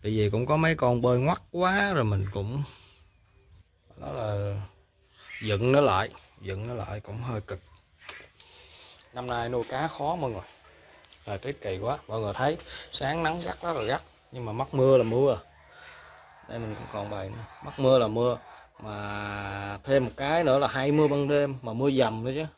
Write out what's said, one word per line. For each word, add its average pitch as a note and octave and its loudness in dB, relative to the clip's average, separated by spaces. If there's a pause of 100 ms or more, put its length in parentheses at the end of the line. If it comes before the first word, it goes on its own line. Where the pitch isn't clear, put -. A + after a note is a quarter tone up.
Tại G#2+ -2
vì G#2+ 4
cũng A2 0
có D3+ 2
mấy D#3+ 4
con B2 2
bơi B2 4
ngoắt D3+ 0 (100)
quá F#3+ 2
rồi C#3+ 2
mình G2+ 2
cũng, A2 -2 (1400)
đó C3+ -10
là G2+ -4 (840)
dựng G#2+ 2
nó C#3 6
lại, G#2 4 (320)
dựng F#2+ -8
nó B2 -8
lại G2+ -8
cũng G#2+ -10
hơi A#2 -4
cực. - -10 (1500)
Năm B2 -10
nay A#2 -2
nuôi A#2+ 0
cá C3+ -2
khó D3+ -4
mọi C#3+ -4
người. G2 -6 (840)
Thời G2+ -6
tiết C#3 -8
kỳ G2 -6
quá, A#2 -4 (100)
mọi A2 -6
người G#2 -4
thấy D3 0 (340)
sáng D3+ -4
nắng E3 -2
gắt F3+ -8
rất E3+ -4
là C3 -4
gắt, B2 -2 (300)
nhưng B2+ -10
mà A2 -6
mắc B2 -6
mưa C3+ 8
là A#2+ 6
mưa. A#2 2 (1080)
Đây A#2 -8
mình A2 -8
cũng A#2 -12
còn G#2 -6
bầy G2 -6
nữa. A2+ -12 (200)
Mắc C#3+ -12
mưa C3 8
là A#2 4
mưa. A#2 0 (460)
Mà G2+ -6
thêm C3+ 4
một A2 -6
cái D3+ 0
nữa C#3 4
là C#3 2
hay C#3 0
mưa D3+ 6
ban C#3+ 2
đêm, C#3+ 2
mà A#2 -8
mưa C3 2
dầm A2+ 2
nữa B2+ -4
chứ. D#3 -4 (120)